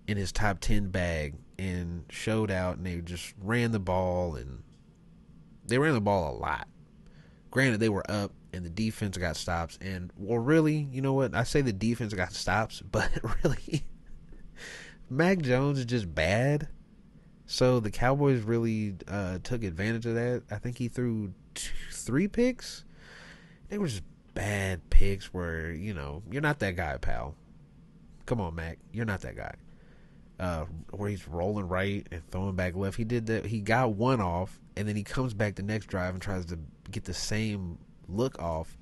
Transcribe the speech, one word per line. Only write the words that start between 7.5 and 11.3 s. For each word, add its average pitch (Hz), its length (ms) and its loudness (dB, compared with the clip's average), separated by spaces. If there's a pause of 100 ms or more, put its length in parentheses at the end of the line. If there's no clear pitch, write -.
Granted, 123 260 4
they 110 100 4
were 98 220 2
up, 101 220 -2 (200)
and 90 120 -8
the 85 60 -8
defense 110 460 -2
got 87 200 -2
stops, 85 440 -4
and, 92 380 -8
well, 101 200 0
really, 151 520 4
you 131 100 -4
know 135 140 2
what? 135 200 2